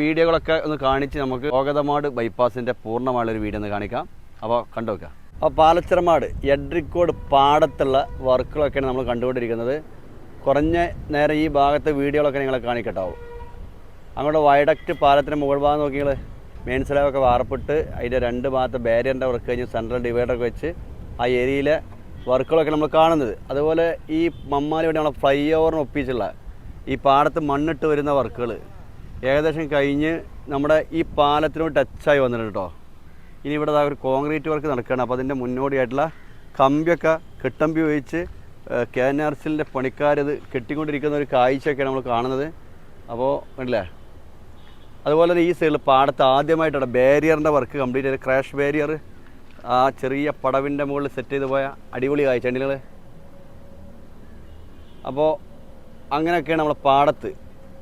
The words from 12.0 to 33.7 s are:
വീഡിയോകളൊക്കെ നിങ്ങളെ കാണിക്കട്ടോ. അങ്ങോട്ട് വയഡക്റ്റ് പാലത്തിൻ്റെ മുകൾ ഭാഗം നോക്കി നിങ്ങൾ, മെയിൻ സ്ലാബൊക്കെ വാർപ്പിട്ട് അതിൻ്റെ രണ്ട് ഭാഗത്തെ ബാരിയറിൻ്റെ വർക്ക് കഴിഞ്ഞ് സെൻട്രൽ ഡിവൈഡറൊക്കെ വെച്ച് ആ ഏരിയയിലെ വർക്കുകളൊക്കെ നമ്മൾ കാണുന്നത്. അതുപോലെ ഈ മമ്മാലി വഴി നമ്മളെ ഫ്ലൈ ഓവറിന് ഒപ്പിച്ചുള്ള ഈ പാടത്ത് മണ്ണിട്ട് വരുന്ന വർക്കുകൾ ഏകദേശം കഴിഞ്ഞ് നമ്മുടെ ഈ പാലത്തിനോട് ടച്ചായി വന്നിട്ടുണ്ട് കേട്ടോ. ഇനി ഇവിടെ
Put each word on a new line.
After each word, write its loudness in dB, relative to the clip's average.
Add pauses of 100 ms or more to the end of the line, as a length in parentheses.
വീഡിയോകളൊക്കെ 2
നിങ്ങളെ 0
കാണിക്കട്ടോ. -2 (1120)
അങ്ങോട്ട് 2
വയഡക്റ്റ് 4 (100)
പാലത്തിൻ്റെ 4
മുകൾ 2
ഭാഗം 2
നോക്കി -2
നിങ്ങൾ, 0 (500)
മെയിൻ 0
സ്ലാബൊക്കെ 2
വാർപ്പിട്ട് 2 (200)
അതിൻ്റെ 0
രണ്ട് -2
ഭാഗത്തെ 0
ബാരിയറിൻ്റെ 2
വർക്ക് -2
കഴിഞ്ഞ് -2
സെൻട്രൽ -2
ഡിവൈഡറൊക്കെ 0
വെച്ച് -6 (520)
ആ 2 (140)
ഏരിയയിലെ 2 (540)
വർക്കുകളൊക്കെ 2
നമ്മൾ 2
കാണുന്നത്. 4 (160)
അതുപോലെ 2 (320)
ഈ 2 (340)
മമ്മാലി 0
വഴി 0
നമ്മളെ 0
ഫ്ലൈ 4 (220)
ഓവറിന് 2
ഒപ്പിച്ചുള്ള -2 (680)
ഈ 0 (100)
പാടത്ത് 4 (100)
മണ്ണിട്ട് 0
വരുന്ന 0
വർക്കുകൾ -2 (800)
ഏകദേശം 2 (100)
കഴിഞ്ഞ് 2 (420)
നമ്മുടെ 4 (200)
ഈ 2 (180)
പാലത്തിനോട് 2
ടച്ചായി 2
വന്നിട്ടുണ്ട് -2
കേട്ടോ. -4 (800)
ഇനി -4
ഇവിടെ 0